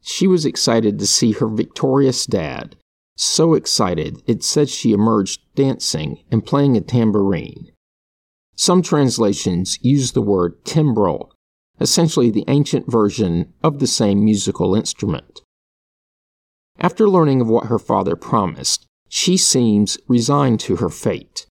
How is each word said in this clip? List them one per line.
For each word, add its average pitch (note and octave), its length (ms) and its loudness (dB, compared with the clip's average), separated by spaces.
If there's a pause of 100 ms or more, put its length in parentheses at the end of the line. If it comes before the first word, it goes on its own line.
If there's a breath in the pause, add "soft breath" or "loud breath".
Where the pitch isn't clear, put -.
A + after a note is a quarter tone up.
She - 260 -2
was F3 200 2
excited A2+ 520 0
to G2+ 80 -4
see A2+ 260 2
her A2 160 -2
victorious C3 760 -2
dad, D#2 500 -6 (400)
so - 380 2
excited - 720 -2
it A2+ 160 -2
said - 260 0
she - 240 -2
emerged G#2+ 480 0 (140)
dancing C#3 760 -4
and A2+ 160 0
playing C#3+ 300 2
a G2+ 40 2
tambourine. G2+ 880 -2 (880)
Some F3+ 260 2
translations G#2+ 1000 0
use C3 300 0
the C3 100 0
word F#2 420 -2
timbrel, A2 680 0 (480)
essentially D#3 500 2
the G#2 180 -2
ancient C#3+ 420 0
version G2+ 600 0 (100)
of D3+ 160 -2
the C3+ 80 0
same G2+ 380 0
musical F#2+ 500 0
instrument. - 680 -6 (1400)
After - 300 2
learning D#3 320 4
of A2+ 80 0
what A2+ 180 0
her A2+ 120 -2
father F#2 380 -2
promised, F2 680 -4 (220)
she - 280 0
seems G#2+ 640 2 (100)
resigned B2 520 2
to - 160 -2
her F#2+ 120 -2
fate - 580 -8 (100)